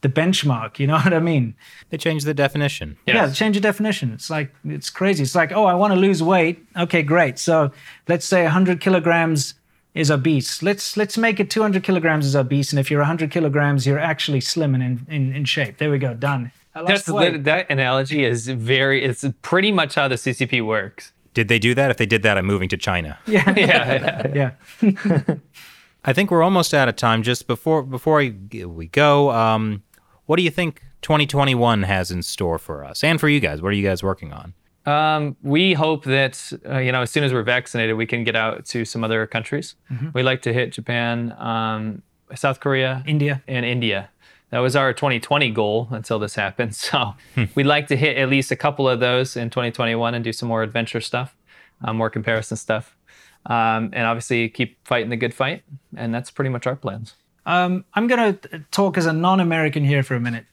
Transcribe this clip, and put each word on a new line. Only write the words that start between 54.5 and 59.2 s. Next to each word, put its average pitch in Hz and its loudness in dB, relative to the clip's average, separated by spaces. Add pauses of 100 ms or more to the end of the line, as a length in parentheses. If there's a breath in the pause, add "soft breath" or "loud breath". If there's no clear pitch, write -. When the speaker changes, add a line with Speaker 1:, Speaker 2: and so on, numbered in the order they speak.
Speaker 3:
keep - -4 (100)
fighting 120 -2
the 120 -4
good 120 -2
fight. 135 -4 (340)
And 117 -6
that's 120 -8
pretty 135 -4
much 123 -6
our 127 -4
plans. 110 -10 (320)
Speaker 1:
Um, 180 0
I'm 214 0
gonna 233 2
t-, - -18 (220)
talk 196 0
as 165 2
a 160 0
non-American 165 2